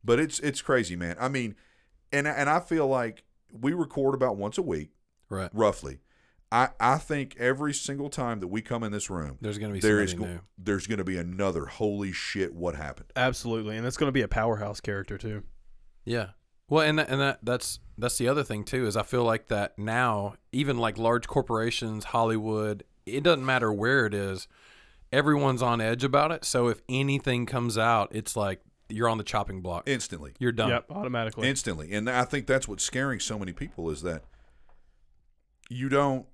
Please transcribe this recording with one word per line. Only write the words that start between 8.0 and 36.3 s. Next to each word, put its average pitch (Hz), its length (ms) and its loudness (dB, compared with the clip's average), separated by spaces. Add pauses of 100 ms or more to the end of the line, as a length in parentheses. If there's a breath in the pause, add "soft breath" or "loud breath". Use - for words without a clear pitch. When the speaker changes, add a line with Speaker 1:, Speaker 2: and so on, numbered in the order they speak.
Speaker 1:
time 120 320 -4
that 92 60 -6
we 104 160 -2
come 117 220 -4
in 104 80 -2
this 104 180 -4
room, 76 300 -6
Speaker 2:
There's 104 180 -6
gonna 104 140 -6
be 95 80 -4
Speaker 1:
there 104 200 6
is 95 120 0
Speaker 2:
somebody 87 220 -6
Speaker 1:
go-, - 20 -
Speaker 2:
new. 85 40 -10 (160)
Speaker 1:
there's 98 300 -2
gonna 104 160 -2
be 92 160 -2
another 87 480 -2
"Holy 101 460 -2
shit, 87 420 -4
what 85 220 -4
happened?" 73 400 -10
Speaker 3:
Absolutely, 113 600 -2
and 113 80 -6
it's 127 120 -4
gonna 139 160 0
be 127 100 4
a 101 60 0
powerhouse 107 520 0
character, 98 380 -6
too. 107 240 -8 (600)
Speaker 2:
Yeah. 117 240 -2 (400)
Well, 151 180 4
and 151 140 4
that, - 80 0
and 135 120 0
that, 139 220 0
that's, - 380 -2 (180)
that's 120 200 0
the 120 100 2
other 143 160 2
thing, 104 180 -4
too, 127 240 -2
is 101 100 0
I 104 60 0
feel 123 220 2
like 113 240 0
that 104 280 -2
now, 107 580 0 (180)
even, 135 260 0
like, 110 200 0
large 117 280 2
corporations, 113 800 0
Hollywood, 107 800 0 (220)
it 139 180 -2
doesn't 156 200 6
matter 123 280 2
where 117 340 4
it 101 80 -2
is, 98 320 -4 (680 soft breath)
everyone's 139 500 4
on 117 180 2
edge 117 240 0
about 143 280 4
it. 160 120 -8
So 123 240 2
if 110 200 0
anything 135 580 0
comes 117 320 -2
out, 113 340 4
it's - 240 -4
like 98 240 -2 (280)
you're 117 200 0
on 113 100 2
the 104 60 -4
chopping 101 380 -4
block. 87 260 -4
Speaker 1:
Instantly. 82 500 -4
Speaker 2:
You're 123 140 2
done. 110 180 2
Speaker 3:
Yep, 120 200 0
automatically. 123 580 -2
Speaker 1:
Instantly. 92 440 -4
And 107 180 0
I 127 140 2
think 127 220 -4
that's 131 220 2
what's 98 160 -4
scaring 131 360 -2
so 110 180 -4
many 92 140 -6
people - 380 -6
is 76 120 -6
that 82 200 -4 (1500)
you 127 200 -4
don't 139 460 2